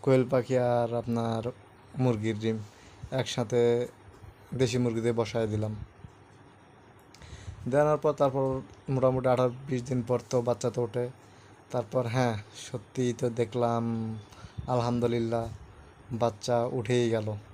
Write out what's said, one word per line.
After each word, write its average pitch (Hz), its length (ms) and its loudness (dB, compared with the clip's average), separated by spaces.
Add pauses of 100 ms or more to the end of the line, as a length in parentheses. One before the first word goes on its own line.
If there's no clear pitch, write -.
কোয়েল 131 280 6
পাখি 127 260 2 (160)
আর 120 220 2
আপনার 117 480 -2 (580)
মুরগির 110 400 2
ডিম 110 200 -2 (520)
একসাথে 123 500 0 (920)
দেশি 127 240 2
মুরগি 117 240 2
দিয়ে 117 180 2
বসায় 113 280 0
দিলাম। 107 260 -2 (1900)
দেওয়ানোর 147 360 4
পর 151 100 4
তারপর 135 320 2 (440)
মোটামুটি 131 400 2
আঠারো 123 240 4 (140)
বিশ 127 160 -2
দিন 127 200 -2
পর 120 160 0 (100)
তো 131 120 0
বাচ্চা 120 300 0
তো 127 120 -4
ওঠে। 123 220 -4 (640)
তারপর 123 360 -2
হ্যাঁ, 120 280 0 (320)
সত্যিই 123 460 -4
তো 123 160 -2
দেখলাম, 117 540 0 (840)
আলহামদুলিল্লাহ, 117 760 0 (680)
বাচ্চা 117 540 0
উঠেই 123 440 2
গেল। 110 180 0 (260)